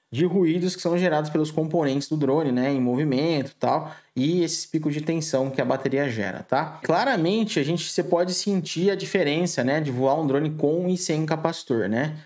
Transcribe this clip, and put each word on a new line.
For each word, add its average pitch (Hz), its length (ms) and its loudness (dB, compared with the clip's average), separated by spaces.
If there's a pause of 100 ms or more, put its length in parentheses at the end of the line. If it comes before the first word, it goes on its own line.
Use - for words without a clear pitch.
(120)
de 131 120 0
ruídos 180 520 2
que - 80 -10
são 170 120 0
gerados 156 360 2
pelos 156 180 0
componentes 156 580 0
do 156 80 -2
drone, 143 360 2
né, 127 200 0
em 139 80 0
movimento 135 680 0
e - 60 -20
tal, 151 360 0 (240)
e 165 280 2
esses 165 200 -2
picos 156 300 -2
de 151 80 -4
tensão 151 480 0
que 131 100 -2
a 127 60 0
bateria 135 420 0
gera, 104 400 -6
tá? 151 360 -2
Claramente, 208 760 2
a 139 40 2
gente, 165 260 -2
você 175 140 0
pode 175 320 2
sentir 185 560 0
a 196 40 0
diferença, 160 680 0
né, 143 180 2
de 147 80 -2
voar 131 240 2
um 156 140 0
drone 147 240 2
com 156 360 0
e 185 80 2
sem 160 300 0
capacitor, 156 640 -2
né? 143 260 -2 (100)